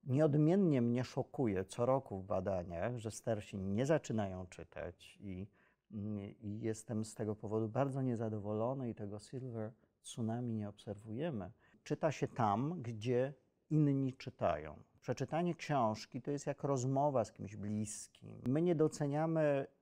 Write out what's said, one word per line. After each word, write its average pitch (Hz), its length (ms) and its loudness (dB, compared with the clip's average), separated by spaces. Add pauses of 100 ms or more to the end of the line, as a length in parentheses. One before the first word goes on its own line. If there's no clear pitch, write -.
Nieodmiennie 151 760 6
mnie 120 220 2
szokuje 110 640 0
co 120 200 -2
roku 127 340 0
w 92 60 -10
badaniach, 95 720 -2
że 110 140 -6
starsi 107 460 -4
nie 98 280 0
zaczynają 107 640 0
czytać - 760 -12
i, 95 260 -8 (440)
mm, 104 500 -6
i 107 180 -8
jestem 110 460 -4
z - 100 -14
tego 107 200 -2
powodu 110 340 -2
bardzo 131 320 0
niezadowolony 113 880 -2
i 107 60 -6
tego 104 240 -8
silver 117 520 -8 (360)
tsunami 117 460 -2
nie 104 160 -4
obserwujemy. 110 840 -6 (320)
Czyta 151 280 0
się 135 160 -2
tam, 127 540 2
gdzie 120 520 0 (360)
inni 139 440 4
czytają. 78 720 -2 (180)
Przeczytanie 156 540 -2
książki 120 680 0
to - 100 -4
jest 143 160 -4
jak 143 160 -4
rozmowa 135 600 4
z - 80 -4
kimś 101 240 -12
bliskim. 107 920 -6
My 139 140 4
nie 175 140 4
doceniamy 151 920 2 (140)